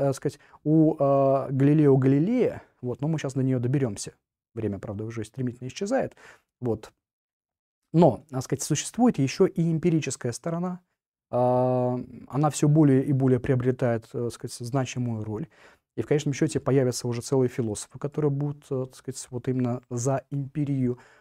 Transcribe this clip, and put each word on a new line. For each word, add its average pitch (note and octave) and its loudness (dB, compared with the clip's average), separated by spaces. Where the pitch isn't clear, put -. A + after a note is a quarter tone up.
э, - -4
сказать, - -6
у, D#3 4
э, C#3 2
Галилео C#3 6
Галилея, D3 2
вот, B2 -8
но C#3+ -2
мы D#3 -2
щас C3+ -6
до C3 0
неё C3 0
доберёмся. B2 -2
Время, G#2 -4
правда, G#2+ -8
уже A2+ -8
стремительно B2 -8
исчезает, G#3 -6
вот. A2+ -4
Но, D#3 4
так C3 -6
сказать, - -6
существует G#3+ 0
ещё C#3 2
и E3+ 0
эмпирическая D#3 -2
сторона. F3 -8
А, B2 2
она D3 2
всё - 2
более D3 6
и D3 0
более C3 4
приобретает, B2 0
э, A#2+ -4
сказать, - -14
значимую A#2+ -4
роль. G#2+ -6
И A#2 -4
в - -8
конечном D3 0
счёте D3 -2
появятся B2+ 0
уже A#2+ -4
целые C3 0
философы, - -6
которые D3 -4
будут, D3 -6
э, C3 -4
так - -20
сказать, - -14
вот B2 -8
именно B2+ -2
за B2+ -2
эмпирию, C#3 -2